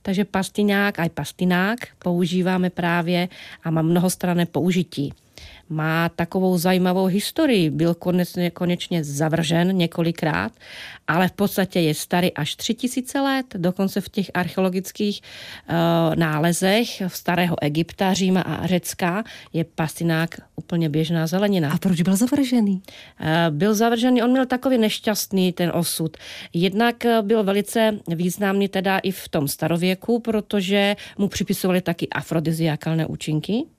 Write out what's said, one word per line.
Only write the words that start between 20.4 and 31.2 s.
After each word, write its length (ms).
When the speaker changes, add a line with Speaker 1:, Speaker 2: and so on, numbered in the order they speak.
Speaker 1:
úplně 340
běžná 380
zelenina. 440
Speaker 2:
A 60
proč 240
byl 140
zavržený? 680
Speaker 1:
Eh, 300
byl 260
zavržený, 480
on 80
měl 140
takový 320
nešťastný 760
ten 220
osud. 420
Jednak, 520
eh, 160
byl 220
velice 640
významný 600
teda 300
i 140
v 180
tom 180
starověku, 720
protože 760
mu 100